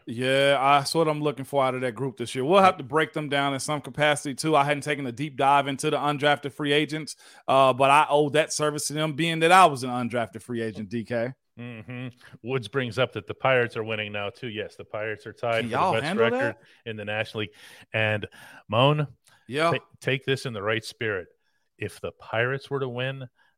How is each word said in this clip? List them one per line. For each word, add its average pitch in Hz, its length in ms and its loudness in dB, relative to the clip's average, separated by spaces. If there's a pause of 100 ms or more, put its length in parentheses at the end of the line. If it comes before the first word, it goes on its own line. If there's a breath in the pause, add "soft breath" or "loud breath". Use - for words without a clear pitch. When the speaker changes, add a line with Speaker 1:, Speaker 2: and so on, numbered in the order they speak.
Speaker 1:
Yeah, 131 460 2 (280)
that's 139 140 -2
what 165 140 2
I'm 151 140 -2
looking 143 240 -4
for 139 180 0
out 127 100 2
of 127 80 -6
that 123 140 -4
group 131 220 -6
this 120 180 -8
year. 127 100 -2
We'll 190 160 6
have 185 160 6
to 147 60 -12
break 151 300 0
them 156 140 -6
down 139 280 -2
in 131 40 -6
some 151 220 -4
capacity, 143 540 0
too. 156 200 2
I 143 100 6
hadn't 147 180 -2
taken 143 240 -4
a 120 40 -6
deep 135 240 -8
dive 139 320 4
into 143 220 -4
the 147 80 0
undrafted 143 560 0
free 143 200 -2
agents, 151 420 -2 (320 soft breath)
uh, 131 260 6
but 135 160 4
I 147 200 8
owe 147 200 4
that 151 240 0
service 151 340 -2
to 143 60 -6
them, 151 200 -2
being 160 260 -2
that 165 120 4
I 185 140 10
was 135 180 2
an 127 60 -6
undrafted 120 540 -4
free 117 180 -6
agent, 107 280 -6
D 117 140 -6
K. 120 300 -4 (240)
Speaker 2:
Mm-hmm. 123 520 -14 (340 loud breath)
Woods 117 240 -2
brings 127 320 -2
up 123 140 2
that 107 120 -8
the - 80 -8
Pirates 123 440 2
are 110 60 -4
winning 107 280 -6
now, 101 180 -6
too. 120 200 -12
Yes, 104 260 -8
the 98 100 -16
Pirates 107 400 -8
are 107 80 -14
tied 117 280 0
Speaker 1:
Can 117 80 -6
Speaker 2:
for 117 60 -4
Speaker 1:
y'all 170 180 2
Speaker 2:
the 113 80 0
best 139 60 -6
Speaker 1:
handle 185 180 2
Speaker 2:
record 240 140 0
Speaker 1:
that? 117 200 -4 (300 soft breath)
Speaker 2:
in 110 80 -10
the 101 80 -10
National 107 360 -4
League. 104 80 -4 (440 loud breath)
And, 107 340 0 (400 loud breath)
Moan, 143 400 2 (400 soft breath)
Speaker 1:
Yeah. 156 240 0
Speaker 2:
ta-, 139 60 -2 (240)
take 135 220 -2
this 135 220 -4
in 123 80 -8
the 98 80 -8
right 110 240 -2
spirit. 101 440 -6 (500)
If - 200 -10
the 87 120 -8
Pirates 123 580 -4
were 139 100 -4
to 135 100 -4
win, 127 380 -8 (300)